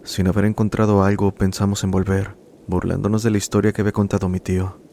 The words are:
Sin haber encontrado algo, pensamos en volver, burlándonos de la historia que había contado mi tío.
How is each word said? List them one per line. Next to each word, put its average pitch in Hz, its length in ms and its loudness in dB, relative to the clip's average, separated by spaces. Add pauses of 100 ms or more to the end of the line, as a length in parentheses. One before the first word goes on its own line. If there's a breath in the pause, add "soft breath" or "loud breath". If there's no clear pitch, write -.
Sin - 260 -2
haber 98 180 2
encontrado 107 580 2
algo, 98 320 2
pensamos 98 480 0
en 95 80 -2
volver, 95 460 -2 (300)
burlándonos 92 540 0
de 117 80 0
la 104 80 2
historia 104 340 0
que 107 100 -4
había 101 100 2
contado 101 380 0
mi 90 100 -2
tío. 92 400 -4 (140)